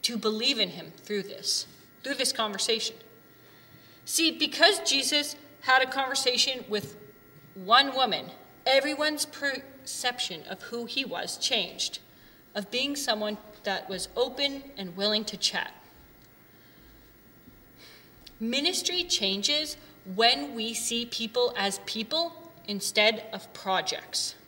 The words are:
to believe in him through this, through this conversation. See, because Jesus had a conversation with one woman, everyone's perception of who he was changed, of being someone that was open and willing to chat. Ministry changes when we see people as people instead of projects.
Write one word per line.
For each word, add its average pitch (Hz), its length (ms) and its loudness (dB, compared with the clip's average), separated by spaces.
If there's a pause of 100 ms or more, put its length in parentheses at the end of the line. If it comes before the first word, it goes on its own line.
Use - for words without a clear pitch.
to 233 140 -2
believe 220 440 0
in 185 100 0
him 160 260 -12
through 202 280 -6
this, - 420 -4 (380)
through 277 100 -2
this 262 180 0
conversation. 214 600 0 (1080)
See, 320 260 2
because 339 480 4 (100)
Jesus 285 460 2 (280)
had 262 200 6
a 254 80 0
conversation 262 800 0
with 208 280 -4 (580)
one 240 380 6
woman, 233 340 2 (380)
everyone's 294 600 4
perception - 1200 -4
of 190 140 -8
who 233 220 -6
he 269 200 -2
was 180 320 -6
changed, - 600 -2 (560)
of 202 160 -6
being 277 240 -2
someone 214 420 -2 (280)
that 196 240 -2
was 185 260 -6
open 269 480 -2 (140)
and 180 200 -10
willing 214 280 0
to 208 120 -8
chat. - 380 -2 (2750)
Ministry 349 640 0
changes 285 720 0 (380)
when 247 400 4
we 226 180 -4
see 233 320 -2
people 233 520 -2
as 196 300 0
people 311 680 -4 (160)
instead 214 640 4
of - 200 -12
projects. - 840 -2 (120)